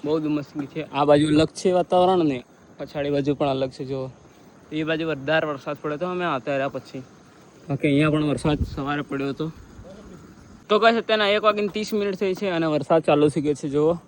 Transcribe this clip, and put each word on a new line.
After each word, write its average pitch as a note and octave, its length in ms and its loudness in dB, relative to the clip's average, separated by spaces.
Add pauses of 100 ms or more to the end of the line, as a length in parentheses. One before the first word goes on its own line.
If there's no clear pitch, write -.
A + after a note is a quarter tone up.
બહુ D3+ 200 0
ધુમ્મસ D3 240 -4
થઈ D3+ 140 -12
ગઈ C3+ 120 -10
છે. D#3+ 80 -8 (160)
આ C#3+ 120 2
બાજુ D3 240 6
અલગ D#3 260 4
છે F#3 160 2
વાતાવરણ F3+ 560 4
ને B2+ 80 -4 (380)
પછાડી C#3+ 380 -6
બાજુ C#3+ 240 0
પણ C#3+ 160 0
અલગ C3+ 200 -4
છે. C#3+ 160 -12
જો C3+ 80 -6 (720)
એ D#3 180 -4
બાજુ D#3+ 220 -2
વધારે D3+ 400 -2
વરસાદ C#3+ 300 -8
પડ્યો D3+ 200 -6
તો F3+ 40 -4 (100)
અમે F3+ 160 -4
આવતા C#3 260 -4
રહ્યા C3+ 180 -4
પછી. C3 280 -12 (640)
બાકી D3+ 220 -2
અહીંયા D3 260 4
પણ D3+ 180 0
વરસાદ D3 260 0 (140)
સવારે D3 360 -4
પડ્યો C#3 240 -4
હતો. D#3 120 -6 (1200)
તો G#3 140 2
ગાઈસ, A3+ 220 6
અત્યારના G#3+ 340 2
એક G3+ 100 -2
વાગીને G#3 260 0
ત્રીસ G#3+ 180 -6 (100)
મિનિટ G3+ 200 -4
થઈ F#3+ 200 0
છે G3+ 60 -2 (100)
અને E3 180 0
વરસાદ D#3+ 320 2
ચાલુ D3 260 4
થઈ D3+ 120 -2
ગયો D3 160 0
છે C#3+ 140 -6
જુઓ. D#3 200 2 (120)